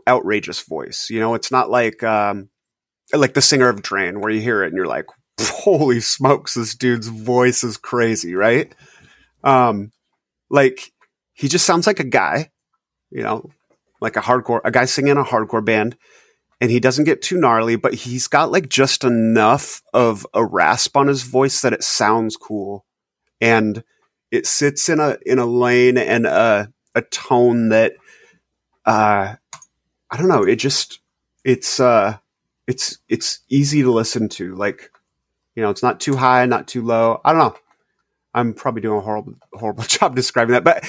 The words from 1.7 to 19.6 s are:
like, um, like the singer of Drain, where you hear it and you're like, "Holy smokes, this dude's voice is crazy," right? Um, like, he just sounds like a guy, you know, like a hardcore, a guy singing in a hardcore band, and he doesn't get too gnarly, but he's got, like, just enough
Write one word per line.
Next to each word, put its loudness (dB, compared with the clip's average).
like, 0
um, -2
like 2
the 2
singer 4
of -2
Drain, -4
where -4
you -2
hear -2
it -2
and -8
you're -2
like, -6
"Holy 2
smokes, 0
this -6
dude's -2
voice 0
is -8
crazy," -2
right? 2
Um, 2
like, 2
he -6
just 2
sounds 2
like 0
a -6
guy, -2
you -8
know, -6
like -6
a 0
hardcore, 0
a -2
guy -2
singing 0
in 2
a 0
hardcore -2
band, -2
and 0
he 2
doesn't 2
get 0
too -4
gnarly, 2
but -2
he's -8
got, 0
like, -2
just 0
enough 2